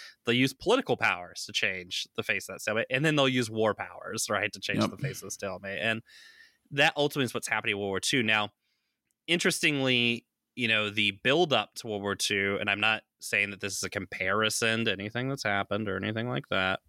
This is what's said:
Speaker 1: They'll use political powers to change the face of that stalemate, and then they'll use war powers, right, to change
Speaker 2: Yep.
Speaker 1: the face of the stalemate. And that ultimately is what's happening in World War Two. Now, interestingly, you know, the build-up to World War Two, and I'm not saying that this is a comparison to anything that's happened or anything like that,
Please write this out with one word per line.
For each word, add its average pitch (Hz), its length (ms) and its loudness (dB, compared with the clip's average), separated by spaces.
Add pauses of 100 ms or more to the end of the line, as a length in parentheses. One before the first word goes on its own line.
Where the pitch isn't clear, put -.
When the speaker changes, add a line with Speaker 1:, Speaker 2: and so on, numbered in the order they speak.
(240)
Speaker 1:
They'll 120 100 4
use 131 180 4
political 180 440 2
powers 90 500 -2
to 104 60 -14
change 92 540 -4 (100)
the 110 60 -2
face 101 260 -2
of 95 60 -10
that - 60 -12
stalemate, 110 300 0
and 131 140 0
then 156 120 4
they'll 135 120 6
use 127 220 2
war 110 240 2
powers, 92 540 -8
right, 101 240 0
to 98 80 -14
change 101 200 -2
Speaker 2:
Yep. 110 100 2
Speaker 1:
the 98 80 -16
face 117 240 -6
of 95 40 -14
the 101 40 -10
stalemate. 98 500 -8
And 110 220 -2 (680)
that 151 260 4
ultimately 147 280 2
is 117 100 -2
what's - 140 -6
happening 110 240 0
in 101 60 -2
World 101 120 -2
War 95 100 0
Two. 131 220 2
Now, 107 280 2 (760)
interestingly, 135 1000 2 (280)
you 120 120 -2
know, 107 240 2
the 104 220 0 (100)
build-up 135 540 4
to - 100 -12
World 104 160 -2
War 98 140 0
Two, 98 440 0
and 104 80 -2
I'm 101 120 0
not 110 240 0 (160)
saying 101 300 0
that 95 100 -12
this 101 160 -6
is - 80 -6
a 92 60 -6
comparison 107 920 0
to 107 80 2
anything 107 360 -4
that's 139 160 -6
happened 101 440 0
or 95 80 -2
anything 107 320 -2
like 135 200 -4
that, 95 400 0